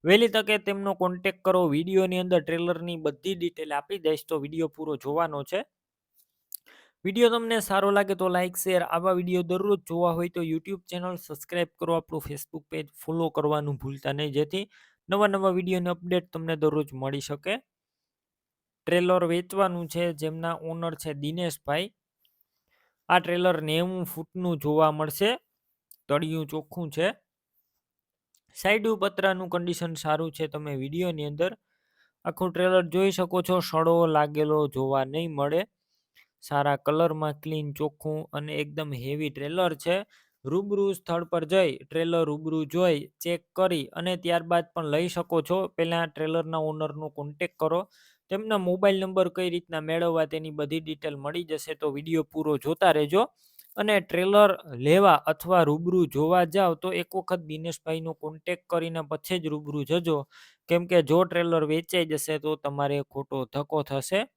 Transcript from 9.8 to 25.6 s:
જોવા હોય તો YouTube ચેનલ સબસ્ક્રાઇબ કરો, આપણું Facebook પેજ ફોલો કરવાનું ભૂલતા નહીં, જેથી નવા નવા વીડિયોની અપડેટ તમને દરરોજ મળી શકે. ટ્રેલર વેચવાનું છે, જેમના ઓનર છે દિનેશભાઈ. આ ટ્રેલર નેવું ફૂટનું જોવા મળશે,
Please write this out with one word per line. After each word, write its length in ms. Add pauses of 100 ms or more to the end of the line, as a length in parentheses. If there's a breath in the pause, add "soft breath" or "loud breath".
જોવા 300
હોય 180
તો 60
YouTube 480
ચેનલ 260
સબસ્ક્રાઇબ 540 (100)
કરો, 160
આપણું 300
Facebook 460
પેજ 140 (160)
ફોલો 280
કરવાનું 500
ભૂલતા 380
નહીં, 180
જેથી 280 (440 soft breath)
નવા 200
નવા 280
વીડિયોની 380
અપડેટ 380
તમને 300
દરરોજ 260 (120)
મળી 260
શકે. 280 (1300)
ટ્રેલર 460
વેચવાનું 560
છે, 160 (180)
જેમના 320 (160)
ઓનર 320
છે 80 (140)
દિનેશભાઈ. 680 (1160)
આ 120
ટ્રેલર 380 (100)
નેવું 440
ફૂટનું 520
જોવા 280
મળશે, 380 (760)